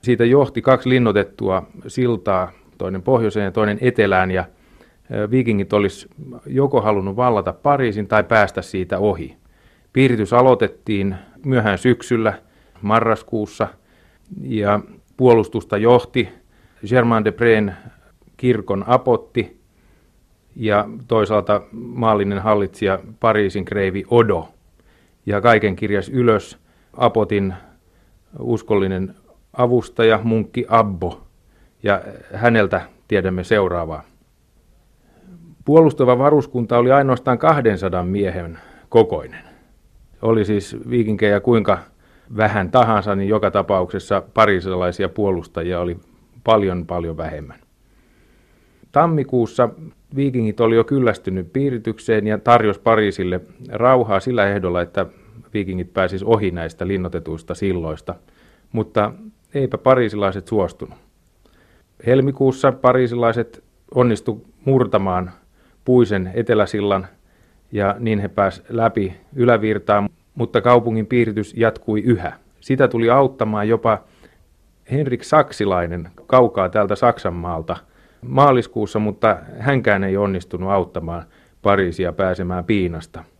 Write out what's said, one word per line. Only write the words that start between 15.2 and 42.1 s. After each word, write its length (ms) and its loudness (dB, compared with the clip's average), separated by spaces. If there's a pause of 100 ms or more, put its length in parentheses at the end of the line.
johti 520 2 (580)
Germain-des-Prés'n 840 2 (640)
kirkon 500 -2
apotti 760 0 (960)
ja 320 0 (200)
toisaalta 520 0 (120)
maallinen 680 -2
hallitsija 600 -2 (220)
Pariisin 440 0
kreivi 460 -4
Odo. 380 2 (760)
Ja 140 -2
kaiken 360 4
kirjas 320 -2
ylös 500 0 (380)
apotin 580 0 (840)
uskollinen 760 -2 (380)
avustaja, 720 0
munkki 440 -2
Abbo, 540 0 (600)
ja 200 0 (320)
häneltä 460 2 (280)
tiedämme 360 -2
seuraavaa. 580 -2 (1600)
Puolustava 540 4
varuskunta 600 0
oli 140 4
ainoastaan 460 2
kahdensadan 680 0
miehen 520 -6 (300)
kokoinen. 560 0 (800)
Oli 220 2
siis 320 -4 (140)
viikinkejä 500 0
kuinka 380 2 (580)